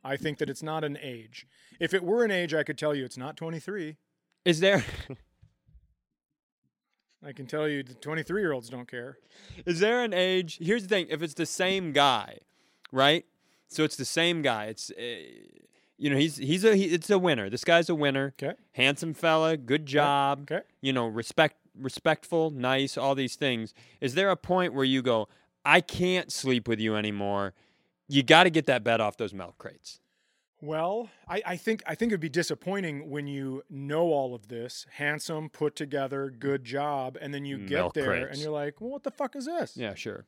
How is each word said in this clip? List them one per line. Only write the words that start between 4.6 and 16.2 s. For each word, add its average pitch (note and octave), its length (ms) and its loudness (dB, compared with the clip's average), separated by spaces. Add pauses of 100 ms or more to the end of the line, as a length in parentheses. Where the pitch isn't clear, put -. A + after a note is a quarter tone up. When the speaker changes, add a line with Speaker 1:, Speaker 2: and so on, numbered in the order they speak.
Speaker 2:
<laughs> C3 60 -10 (2000)
Speaker 1:
I C#3+ 60 -14
can C3 160 -14
tell D3+ 220 -2
you D3+ 140 -4
the B2+ 100 -16
twenty-three-year-olds D#3 760 -4
don't B2 200 -12
care. B2+ 280 -12 (480)
Speaker 2:
Is F3 140 -2
there A3+ 240 4
an G#3+ 100 -2
age? F#3 480 0
Here's G3+ 220 0
the F3+ 60 -14
thing. G#3 200 0
If D#3 120 -2
it's D#3+ 140 -6
the E3 100 -2
same F#3 480 -2
guy, C3 460 4 (520)
right? C#3 340 4 (440)
So - 140 0
it's D3+ 120 0
the C3+ 100 -6
same E3+ 360 0
guy. A2+ 240 0
It's, A2 260 -10
uh, G2 120 -12 (920)
you C#3+ 120 0
know, C#3 80 4
he's, D#3 180 4